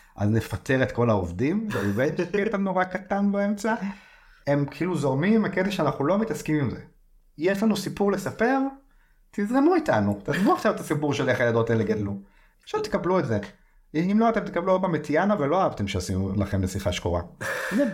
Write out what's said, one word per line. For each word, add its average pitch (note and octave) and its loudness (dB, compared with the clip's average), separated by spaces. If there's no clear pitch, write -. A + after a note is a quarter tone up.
אז G#2 0
נפטר A2+ 0
את - -2
כל A#2 0
העובדים, A2 0
וזה G2+ 0
<laughs> F3 -4
קטע G#3 -2
נורא F#3+ 0
קטן G3 -2
באמצע. G3+ -2
הם C#3+ 2
כאילו F3 -2
זורמים C#3+ 2
עם G#3+ 4
הקטע F#3+ 0
שאנחנו C#3+ 0
לא F#3+ 2
מתעסקים D#3 -2
עם B2 0
זה. - -6
יש G3 0
לנו G#3+ 2
סיפור G3+ 0
לספר, A#3 0
תזרמו C4+ 2
איתנו, G#2 2
תעזבו F#3+ 2
עכשיו G#3+ 0
את F#3 -6
הסיפור D3 0
של B2+ 0
איך B2 2
הילדות A#2 2
האלה A2+ 2
גדלו. G2+ -2
עכשיו G#4+ -4
תקבלו F#3 0
את D3 0
זה. A2 0
אם F#3 2
לא, A3+ 4
אתם A3 0
תקבלו F#3 -2
עוד F#3 2
פעם F3+ 0
את D3 -4
יאנה, F#3 2
ולא D3 2
אהבתם A2+ 0
שעשינו F#2+ -2
לכם G2 0
לשיחה F#2+ -2
שחורה. F2 -2
זה B3 2